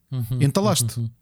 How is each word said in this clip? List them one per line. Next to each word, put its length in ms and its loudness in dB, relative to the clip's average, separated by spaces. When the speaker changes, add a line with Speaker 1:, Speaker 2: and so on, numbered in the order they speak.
Speaker 1:
Uhum, 300 -4
Speaker 2:
Entalaste. 580 2
Speaker 1:
uhum, 60 -2
uhum. 60 -6